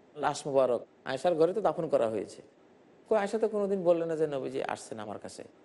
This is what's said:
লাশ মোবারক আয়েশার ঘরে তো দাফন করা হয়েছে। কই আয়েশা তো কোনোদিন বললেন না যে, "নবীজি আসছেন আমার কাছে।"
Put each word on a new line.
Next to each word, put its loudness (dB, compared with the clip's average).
লাশ -4
মোবারক 2
আয়েশার 0
ঘরে 4
তো -2
দাফন 0
করা 4
হয়েছে। -6
কই 6
আয়েশা 0
তো 2
কোনোদিন -2
বললেন 4
না -2
যে, 2
"নবীজি -4
আসছেন -6
আমার -8
কাছে।" -14